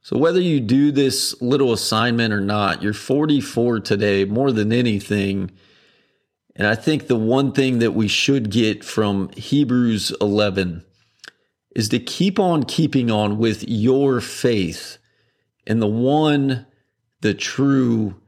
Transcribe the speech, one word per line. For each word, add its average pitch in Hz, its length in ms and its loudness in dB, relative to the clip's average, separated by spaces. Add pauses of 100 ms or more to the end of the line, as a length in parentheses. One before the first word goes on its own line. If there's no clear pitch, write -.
So - 160 -6
whether 165 240 2
you 165 200 2
do 135 300 4
this 135 520 0
little 131 280 2
assignment 113 600 0
or 104 80 0
not, 101 420 -2
you're 104 120 0
forty-four 127 840 0
today 101 440 0
more 123 280 0
than 107 200 0
anything. 98 800 0 (1040)
And 104 100 0
I 107 100 2
think 156 320 -2
the 123 80 2
one 123 360 0
thing 131 280 2
that 113 120 2
we 107 160 0
should 120 420 0
get 110 340 0
from 101 520 -2
Hebrews 120 840 0
eleven 98 640 0 (960)
is 107 140 -2
to 127 80 0
keep 190 420 -2
on 175 220 0
keeping 131 480 -2
on 104 260 0
with 107 320 -2
your 127 540 0
faith 101 760 -4 (680)
in 113 120 0
the 110 80 2
one, 139 800 0 (540)
the 107 140 0
true 120 800 0 (140)